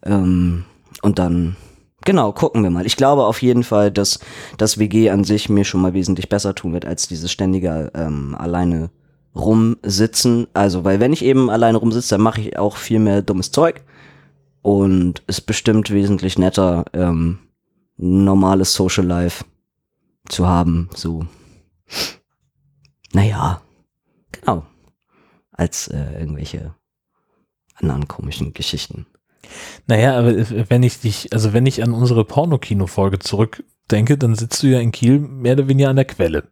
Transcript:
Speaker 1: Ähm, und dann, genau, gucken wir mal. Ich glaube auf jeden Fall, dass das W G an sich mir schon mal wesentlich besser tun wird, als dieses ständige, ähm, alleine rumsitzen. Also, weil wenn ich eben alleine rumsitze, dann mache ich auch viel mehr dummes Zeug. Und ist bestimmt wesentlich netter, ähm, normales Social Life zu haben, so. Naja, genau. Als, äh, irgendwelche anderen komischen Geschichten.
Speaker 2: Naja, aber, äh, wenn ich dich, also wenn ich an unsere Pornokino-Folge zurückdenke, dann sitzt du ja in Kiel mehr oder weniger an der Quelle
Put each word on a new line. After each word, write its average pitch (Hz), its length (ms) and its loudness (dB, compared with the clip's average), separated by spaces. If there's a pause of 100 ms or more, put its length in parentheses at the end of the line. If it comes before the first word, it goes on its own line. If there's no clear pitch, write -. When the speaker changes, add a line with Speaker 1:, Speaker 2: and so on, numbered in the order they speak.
Speaker 1:
Ähm, 90 600 0 (380)
und 101 160 0
dann, 87 380 0 (480)
genau, 143 280 2
gucken 117 300 0
wir 95 80 2
mal. 87 160 -2
Ich 107 100 -2
glaube 135 280 4
auf 110 180 0
jeden 120 220 4
Fall, 104 260 2
dass 98 280 -2 (380)
das 107 220 0
W 107 100 2
G 110 220 4
an 98 140 2
sich 104 260 -2
mir 101 140 4
schon 92 180 -2
mal 92 100 2
wesentlich 92 380 -2
besser 101 240 -2
tun 87 180 -8
wird, 87 140 -6
als - 200 -6
dieses 85 240 -10
ständige, 90 640 -2
ähm, 71 440 -6
alleine 85 500 -2 (480)
rumsitzen. 113 1160 0
Also, 92 300 0
weil 98 160 2
wenn 127 120 2
ich 165 140 -2
eben 131 240 4
alleine 113 260 2
rumsitze, 113 380 0
dann 101 80 2
mache 110 180 2
ich - 180 -8
auch 101 200 -2
viel 110 200 -2
mehr 101 220 2
dummes 92 320 -4
Zeug. 165 300 0 (800)
Und 95 640 2
ist - 160 -6
bestimmt 110 480 0
wesentlich 98 480 0
netter, 90 560 2
ähm, 85 460 0 (580)
normales 95 760 4
Social 92 320 0
Life 87 400 -2 (840)
zu 90 180 0
haben, 85 460 0
so. 82 320 -8 (1900)
Naja, 98 480 0 (680)
genau. 85 320 -6 (880)
Als, - 360 -6
äh, 143 320 -8
irgendwelche 76 540 -10 (1000)
anderen 71 300 -4
komischen - 460 -10
Geschichten. - 540 -10 (800)
Speaker 2:
Naja, 123 320 4
aber, 120 180 4
äh, 107 320 -2
wenn 123 140 4
ich 123 180 0
dich, - 320 -6
also 107 220 0
wenn 120 100 4
ich 131 180 0
an 120 120 0
unsere 117 300 2
Pornokino-Folge 101 960 -2
zurückdenke, 110 1000 -2
dann 117 160 2
sitzt 113 280 -6
du 143 40 2
ja 127 140 4
in 117 120 0
Kiel 131 280 2
mehr 135 340 -2
oder 135 140 2
weniger 139 200 4
an 131 80 2
der 135 80 4
Quelle 80 480 -4